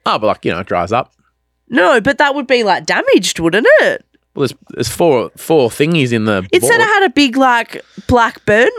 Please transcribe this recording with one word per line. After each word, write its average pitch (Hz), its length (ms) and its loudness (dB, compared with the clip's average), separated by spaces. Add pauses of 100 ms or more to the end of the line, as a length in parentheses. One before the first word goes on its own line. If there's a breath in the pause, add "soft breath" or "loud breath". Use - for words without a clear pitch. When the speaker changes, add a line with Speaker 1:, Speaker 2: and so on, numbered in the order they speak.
Speaker 1:
Oh, 190 140 -2
but, 107 80 -2
like, - 180 -2
you 113 60 -2
know, 85 80 -4
it 95 80 -10
dries 87 240 -4
up. 123 220 -4 (560)
Speaker 2:
No, 294 320 2
but 277 180 -2
that 285 160 0
would 285 120 -8
be, 247 160 0
like, 170 220 -2
damaged, 330 540 0
wouldn't 170 280 0 (140)
it? - 240 -2 (300)
Speaker 1:
Well, 135 120 -2
there's, - 60 -14 (160)
there's - 200 -6
four, 131 480 0
four 139 320 0
thingies 151 420 0
in 113 140 0
the 98 260 0
Speaker 2:
It 359 100 2
said - 160 -2
Speaker 1:
board. 453 40 2
Speaker 2:
it 440 60 0
had 415 160 0
a 381 60 2
big, 277 280 -2
like, 247 460 -2 (240)
black 233 380 0
burn 220 340 2